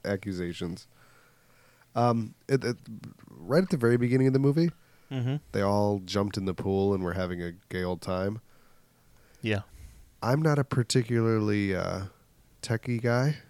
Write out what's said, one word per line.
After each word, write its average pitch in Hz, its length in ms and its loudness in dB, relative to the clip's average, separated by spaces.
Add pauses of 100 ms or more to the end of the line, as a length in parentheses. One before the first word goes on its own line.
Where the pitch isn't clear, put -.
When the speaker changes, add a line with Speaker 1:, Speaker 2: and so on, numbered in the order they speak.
Speaker 1:
accusations. 90 840 -4 (1080)
Um, 117 380 2 (160)
it, 127 160 2
it, 120 140 -2 (500)
right 110 340 0
at 190 60 -4
the 170 80 0
very 120 220 4
beginning 127 280 4
of 135 60 6
the 135 60 4
movie, 143 320 4 (400)
Speaker 2:
Mm-hmm. 131 260 -2 (160)
Speaker 1:
they 101 80 0
all 101 460 2
jumped 101 320 0
in 95 80 -2
the 90 80 0
pool 98 400 0
and 92 100 -2
were 85 80 -2
having 90 300 -4
a 85 100 -6 (160)
gay 92 160 -4
old 90 160 -4
time. 98 400 -4 (1000)
Speaker 2:
Yeah. 104 180 -2 (600)
Speaker 1:
I'm 127 180 2
not 151 180 2
a 139 60 2
particularly, 110 1120 0
uh, 90 280 -4 (580)
techie 117 400 -4
guy 127 340 2 (140)